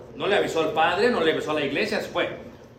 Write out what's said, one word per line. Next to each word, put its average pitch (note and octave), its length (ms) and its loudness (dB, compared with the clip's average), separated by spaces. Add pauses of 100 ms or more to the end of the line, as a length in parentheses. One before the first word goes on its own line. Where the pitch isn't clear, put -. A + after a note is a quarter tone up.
(140)
no D3+ 120 -4
le G3 100 2
avisó D#3+ 240 2
al D#3 120 0
padre, F3+ 380 4
no G3 100 0
le D#3+ 120 4
avisó D3 180 -2
a - 40 0
la D3 100 0
iglesia, F3+ 360 -2
se B2 80 -8
fue. E3 200 -2 (500)